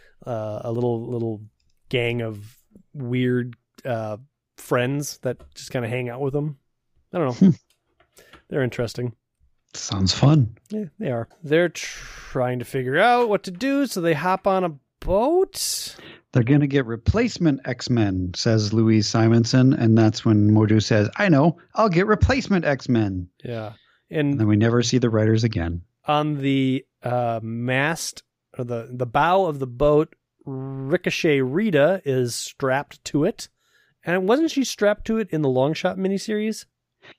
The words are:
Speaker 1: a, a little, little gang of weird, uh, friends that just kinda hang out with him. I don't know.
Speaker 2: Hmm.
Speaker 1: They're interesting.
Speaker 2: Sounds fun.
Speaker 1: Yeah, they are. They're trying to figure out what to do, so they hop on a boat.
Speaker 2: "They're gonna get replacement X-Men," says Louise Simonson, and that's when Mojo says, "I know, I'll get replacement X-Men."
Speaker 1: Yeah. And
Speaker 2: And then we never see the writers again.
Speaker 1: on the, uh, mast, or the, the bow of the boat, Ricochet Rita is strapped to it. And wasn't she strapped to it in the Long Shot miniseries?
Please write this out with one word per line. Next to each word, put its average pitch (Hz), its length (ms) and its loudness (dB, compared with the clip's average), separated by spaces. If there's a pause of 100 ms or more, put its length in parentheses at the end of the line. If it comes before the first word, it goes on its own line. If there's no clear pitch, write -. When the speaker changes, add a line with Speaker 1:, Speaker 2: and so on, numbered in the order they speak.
(240)
Speaker 1:
a, 107 400 -8
a 120 80 -8
little, 120 380 -2
little 113 320 -6 (460)
gang 120 340 -2
of 110 340 -12 (380)
weird, 123 640 -2 (280)
uh, 110 340 -6 (400)
friends 139 640 -2
that 123 160 -4 (180)
just - 160 -18
kinda 123 160 -4
hang 123 200 -4
out 120 120 -10
with 139 140 -4
him. 147 220 -4 (560)
I 180 60 -4
don't 151 80 0 (140)
know. 190 80 8
Speaker 2:
Hmm. 151 80 4 (920)
Speaker 1:
They're 147 140 -2
interesting. 120 500 -4 (640)
Speaker 2:
Sounds 95 400 -2
fun. 135 420 4 (140)
Speaker 1:
Yeah, 214 140 -6 (160)
they 175 100 -4
are. 117 180 -6 (140)
They're 165 260 2
trying - 920 -8
to 117 40 -8
figure 135 340 -4
out 240 300 4
what 202 160 0
to 196 60 -10
do, 269 360 -2
so 196 140 -6
they 165 140 2
hop 185 320 -2
on 190 160 2
a 165 120 -4 (260)
boat. 285 960 -2 (360)
Speaker 2:
"They're 123 100 2
gonna 147 240 4
get 135 200 0
replacement 160 800 0
X-Men," 101 680 -2
says 110 380 0
Louise 110 360 4
Simonson, 117 640 4
and 113 240 4
that's 107 280 2
when 107 260 4
Mojo 107 320 4
says, 107 340 2
"I 202 120 2
know, 156 300 4 (160)
I'll 220 140 2
get 180 180 2
replacement 208 580 2
X-Men." 110 640 0 (160)
Speaker 1:
Yeah. 110 280 -10 (380)
And 147 220 -2
Speaker 2:
And 123 80 -2
then 107 80 2
we 104 80 4
never 117 260 4
see 123 160 0
the 117 120 0
writers 110 340 2
again. 85 380 -4 (220)
Speaker 1:
on 151 360 -2
the, 135 440 0 (200)
uh, 120 380 -2
mast, 127 800 -4 (360)
or 127 60 -6
the, 120 280 -8
the 123 140 -4
bow 170 400 2
of 147 140 -4
the 135 80 -4
boat, 147 460 2 (300)
Ricochet 135 1000 -2
Rita 165 600 2
is 127 300 0
strapped - 720 -4
to 147 180 0
it. - 240 -4 (560)
And 185 240 -2
wasn't 294 220 2
she 269 140 -2
strapped - 420 -2
to 226 120 0
it 208 120 -4
in 156 120 -2
the 139 60 2
Long 131 260 2
Shot 185 240 -4
miniseries? 208 640 -4 (540)